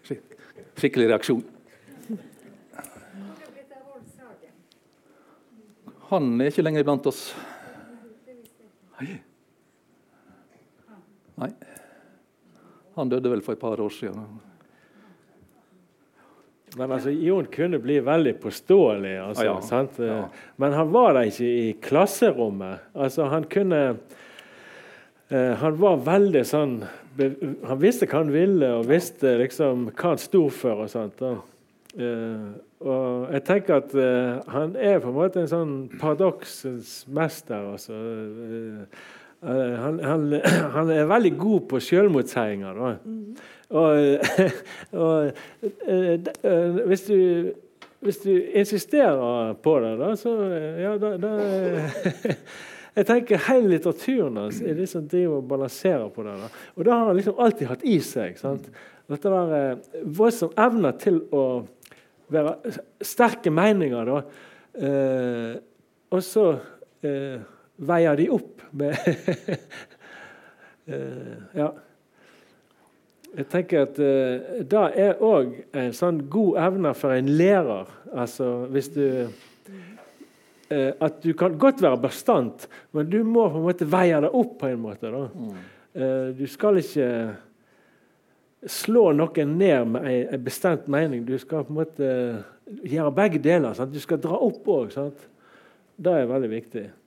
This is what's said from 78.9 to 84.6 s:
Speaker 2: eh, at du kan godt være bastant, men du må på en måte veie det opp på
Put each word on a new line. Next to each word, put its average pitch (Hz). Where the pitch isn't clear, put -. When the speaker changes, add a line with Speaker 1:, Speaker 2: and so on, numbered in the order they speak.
Speaker 2:
eh, 139
at 156
du 165
kan 170
godt 269
være 127
bastant, 151
men 151
du 190
må 226
på 156
en 165
måte 175
veie 175
det 151
opp -
på 135